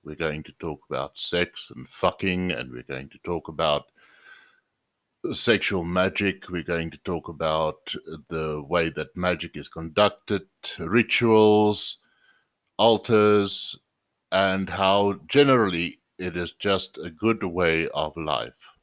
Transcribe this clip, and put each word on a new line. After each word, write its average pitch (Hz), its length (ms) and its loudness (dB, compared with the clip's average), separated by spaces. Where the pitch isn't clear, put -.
We're 76 100 -12
going 78 280 -4
to - 100 -20
talk 78 260 -10
about 71 300 -8
sex - 500 -4
and - 200 -14
fucking, 92 600 -2
and 64 220 -8
we're 62 120 -14
going 67 260 -10
to - 160 -20
talk 85 240 -6
about 76 380 -2
sexual 101 500 0
magic. 92 640 -2
We're 87 140 -6
going 82 280 -4
to - 80 -20
talk 87 280 -6
about 78 680 -4
the 78 360 -6
way 82 240 0
that 76 280 -10
magic 87 400 -4
is 71 100 -12
conducted, 92 760 -2
rituals, 107 1160 4
altars, 107 1000 4
and 95 380 0
how 98 580 2
generally 113 720 4
it 90 200 -6
is 87 160 -6
just - 440 -2
a 85 120 -10
good 107 340 0
way 85 460 0
of 78 260 -4
life. 67 380 -4